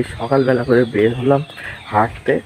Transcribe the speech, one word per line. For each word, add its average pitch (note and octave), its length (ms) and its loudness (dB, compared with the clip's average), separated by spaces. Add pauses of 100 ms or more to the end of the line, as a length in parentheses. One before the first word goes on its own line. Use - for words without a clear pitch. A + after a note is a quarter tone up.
(160)
সকালবেলা C3 540 0
করে B2 120 4 (120)
বের G#2+ 260 2
হলাম C#3 220 2 (500)
হাঁটতে। - 420 0 (120)